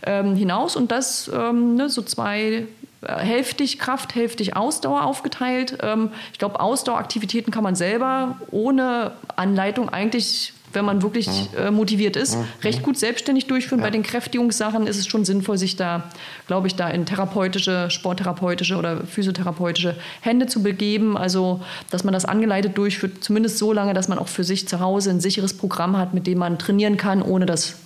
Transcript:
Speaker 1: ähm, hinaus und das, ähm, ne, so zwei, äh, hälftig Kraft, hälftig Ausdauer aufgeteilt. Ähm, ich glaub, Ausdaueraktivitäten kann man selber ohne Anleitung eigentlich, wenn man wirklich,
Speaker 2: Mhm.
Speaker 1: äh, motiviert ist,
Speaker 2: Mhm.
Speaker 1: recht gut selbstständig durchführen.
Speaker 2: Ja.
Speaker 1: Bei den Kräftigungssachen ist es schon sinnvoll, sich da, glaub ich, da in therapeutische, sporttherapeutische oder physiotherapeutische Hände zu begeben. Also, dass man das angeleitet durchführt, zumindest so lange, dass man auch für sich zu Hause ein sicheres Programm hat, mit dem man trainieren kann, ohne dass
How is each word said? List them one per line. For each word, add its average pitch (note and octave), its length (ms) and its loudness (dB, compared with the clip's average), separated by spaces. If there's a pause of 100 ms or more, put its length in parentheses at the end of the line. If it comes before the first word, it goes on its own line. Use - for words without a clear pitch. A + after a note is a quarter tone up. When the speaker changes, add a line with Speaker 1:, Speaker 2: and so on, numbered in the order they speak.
Speaker 1:
ähm, G3 300 2
hinaus G#3 400 2
und A#3+ 160 2
das, - 420 -2
ähm, A#3+ 400 2
ne, C4+ 160 2
so B3 140 -2
zwei, A3 640 -2 (340)
äh, - 160 -6
hälftig B3+ 640 -2
Kraft, C4 340 -4
hälftig A#3 420 -2
Ausdauer C#4+ 500 0
aufgeteilt. B3+ 760 -2
Ähm, A3 300 0 (220)
ich - 40 -20
glaub, G3+ 220 -2
Ausdaueraktivitäten A3+ 920 -2
kann A3 120 0
man F#3+ 120 2
selber B3 600 0 (140)
ohne A#3+ 600 2 (220)
Anleitung G3 540 2
eigentlich, G#3+ 640 -2 (200)
wenn G3+ 100 0
man G3+ 180 2
wirklich, G#3+ 260 0
Speaker 2:
Mhm. G3 300 -2
Speaker 1:
äh, G3 140 0
motiviert G#3 460 2
ist, F#3+ 180 0
Speaker 2:
Mhm. A#2 80 0 (200)
Speaker 1:
recht G#3+ 200 0
gut C#4 140 0
selbstständig C4 500 0
durchführen. B3+ 320 0
Speaker 2:
Ja. G#3+ 60 0
Speaker 1:
Bei G#3 60 2
den A3 120 0
Kräftigungssachen A3+ 840 0
ist G#3 120 -2
es G3 100 -4
schon G#3+ 180 2
sinnvoll, G3 320 2
sich F#3+ 200 0
da, E3+ 260 -2 (440)
glaub F#3+ 180 0
ich, F#3 100 0
da F3 140 -2
in E3 160 0
therapeutische, F#3 840 0
sporttherapeutische F3+ 840 -2
oder E3 300 -2
physiotherapeutische F3 880 0 (260)
Hände B3 260 4
zu A3 140 0
begeben. G#3 560 2
Also, F#3 440 2 (280)
dass F3+ 140 -2
man F#3+ 100 2
das F#3+ 120 0
angeleitet G3+ 520 2
durchführt, G3 460 -2
zumindest A3 360 2
so G#3+ 140 2
lange, G3+ 200 2
dass F#3 160 0
man F3+ 100 0
auch F#3 80 -4
für - 160 -2
sich F#3+ 240 -2
zu F3 120 -4
Hause F#3+ 320 2
ein F3 100 2
sicheres G3 340 0
Programm F#3 420 0
hat, F#3 160 0
mit F3+ 140 0
dem F3+ 120 2
man F3 200 0
trainieren G#3 380 2
kann, G3 240 2
ohne F#3 240 2
dass E3+ 300 -2 (100)